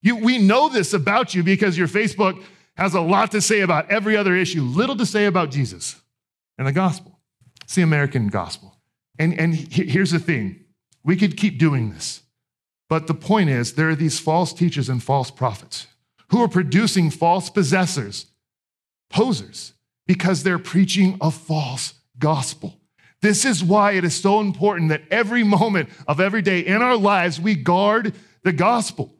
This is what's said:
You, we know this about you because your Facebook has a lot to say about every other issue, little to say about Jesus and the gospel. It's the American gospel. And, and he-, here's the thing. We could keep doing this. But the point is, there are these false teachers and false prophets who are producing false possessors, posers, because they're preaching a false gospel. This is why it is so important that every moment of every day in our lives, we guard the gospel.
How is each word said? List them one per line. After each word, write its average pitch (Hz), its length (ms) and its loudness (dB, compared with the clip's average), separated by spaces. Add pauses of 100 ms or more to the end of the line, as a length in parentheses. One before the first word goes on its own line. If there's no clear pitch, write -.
You, 233 140 2
we 226 200 2
know 233 320 4
this 247 240 -2
about 202 420 0
you 185 80 0
because 190 360 2
your 175 100 0
Facebook 202 560 -2 (320)
has 185 160 -2
a 180 80 0
lot 190 300 2
to 214 100 0
say 208 220 2
about 165 280 0
every 214 280 0
other 190 180 2
issue, 170 240 -2
little 185 360 0
to 214 100 -2
say 208 180 0
about 175 260 0
Jesus 120 480 -6 (600)
and 131 80 -4
the 139 60 -2
gospel. 175 460 -2 (440)
It's - 120 -16
the 180 60 2
American 143 480 2
gospel. - 480 -8 (420)
And, 165 220 2
and 170 140 2
he-, - 320 -2
here's 180 240 0
the 170 80 0
thing. 107 440 -4 (400)
We 170 140 0
could 185 220 0
keep 196 200 -2
doing 135 300 2
this. - 320 -12 (680)
But 160 160 -2
the 160 80 -2
point 196 340 0
is, 120 240 -2
there 160 160 0
are 160 60 0
these 156 260 -2
false 165 320 -2
teachers 147 380 -2
and 127 120 -4
false 135 280 -2
prophets - 560 -8 (420)
who 240 140 2
are 226 60 2
producing 170 640 2
false 175 380 0
possessors, 151 800 -2 (840)
posers, 175 640 -4 (340)
because 180 360 0
they're 175 160 0
preaching 185 640 2
a 160 80 2
false 143 640 -6 (240)
gospel. 151 600 -4 (440)
This 208 240 2
is 190 180 0
why 202 280 4
it 185 120 0
is 170 100 0
so 196 240 2
important 180 520 0
that 151 100 0 (100)
every 233 320 0
moment 202 460 2 (180)
of 143 140 0
every 196 220 0
day 180 180 0
in 196 220 0
our 254 140 2
lives, 185 440 0
we 208 140 0
guard 196 600 0 (280)
the 185 100 0
gospel. 185 680 -2